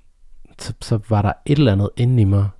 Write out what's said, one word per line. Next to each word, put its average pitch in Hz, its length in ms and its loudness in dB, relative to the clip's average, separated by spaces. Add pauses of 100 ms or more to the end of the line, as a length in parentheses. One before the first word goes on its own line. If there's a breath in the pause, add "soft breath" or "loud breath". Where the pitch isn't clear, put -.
(600)
så, - 220 -12
så 117 180 -2 (100)
var 107 120 2
der 101 100 0 (140)
et 147 120 0
eller 139 140 4
andet 98 260 0
inde 120 240 2
i 101 40 4
mig 98 220 2 (120)